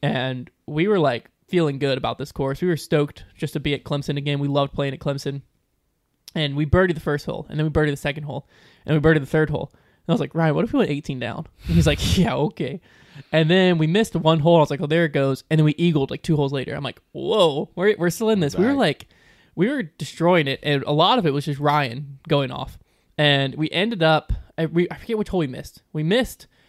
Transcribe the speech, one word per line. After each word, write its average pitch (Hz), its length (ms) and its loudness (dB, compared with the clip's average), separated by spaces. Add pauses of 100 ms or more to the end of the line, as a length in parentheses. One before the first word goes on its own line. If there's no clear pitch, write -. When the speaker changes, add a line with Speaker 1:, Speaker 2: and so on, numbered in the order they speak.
Speaker 1:
and 127 480 -4 (180)
we 160 200 -4
were, 208 120 2
like, 131 300 0 (180)
feeling 151 320 0
good 135 180 0
about 120 200 -4
this 139 140 -10
course. 135 300 -4
We 180 60 0
were 165 100 0
stoked - 460 -2 (120)
just - 180 -8
to 156 60 -4
be 143 140 -2
at - 100 -6
Clemson 143 340 -4
again. 143 220 -4
We 143 80 -2
loved 139 260 0
playing 139 200 -4
at - 60 -12
Clemson. 139 420 -6 (960)
And 147 200 -4
we 151 100 0
birdied 180 300 2
the - 40 -10
first 147 280 -4
hole, 135 220 -10
and 151 100 -6
then 156 60 0
we 156 60 -2
birdied 151 200 2
the 143 60 -6
second 147 260 -6
hole, 143 240 -10 (380)
and 156 140 0
we - 80 0
birdied 156 120 6
the 135 80 -4
third 156 240 0
hole. - 200 -4 (360)
I 170 40 0
was - 80 2
like, 139 160 -4
"Ryan, 160 200 2
what 170 100 2
if - 80 -6
we 285 60 2
went 190 120 2
eighteen 139 280 -6
down?" 120 260 -8 (220)
And 165 80 0
he's 165 120 6
like, 147 140 2
<laughs> - 160 2
"Yeah, 185 180 4
okay." 139 460 -4 (500)
And 160 180 4
then 180 280 4
we 156 100 2
missed 202 280 0
one 160 240 2
hole. 170 180 6
I - 20 8
was 147 120 4
like, 143 100 -6
"Oh, 147 60 -4
there 165 180 2
it 143 80 -4
goes." 139 360 0
And 156 100 2
then 151 60 6
we 151 120 2
eagled, 151 340 2
like, - 120 -10
two 160 120 2
holes 139 160 0
later. 127 220 -6
I'm 143 100 -8
like, - 160 -10 (120)
"Whoa, 151 640 0
we're, 202 220 2
we're 170 120 0
still 208 200 -2
in 220 100 2
Speaker 2:
We're 160 80 2
Speaker 1:
this." - 80 -4
We 185 100 2
were 269 60 2
Speaker 2:
back. 285 80 0
Speaker 1:
like, 165 280 0 (480)
we 196 140 2
were 277 140 -4
destroying 165 640 0
it. 135 160 -4
And 143 200 0
a - 80 -4
lot 185 280 4
of 180 80 -2
it 143 40 4
was 143 140 -2
just 143 140 -6
Ryan 143 680 -2
going 143 240 0
off. 131 260 -12 (400)
And 139 360 2
we 156 160 -2
ended 208 320 -2
up, 160 320 2 (240)
I, 165 80 0
we, 165 240 0
I 160 60 -10
forget 220 240 -6
which 208 100 -4
hole 185 120 -2
we 151 60 0
missed. - 360 -14 (100)
We 156 80 -4
missed 202 460 -2 (220)